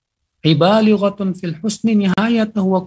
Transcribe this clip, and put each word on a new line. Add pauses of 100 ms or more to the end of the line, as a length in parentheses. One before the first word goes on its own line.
(400)
Ibalighatun
fil
husni
nihayatahu
wa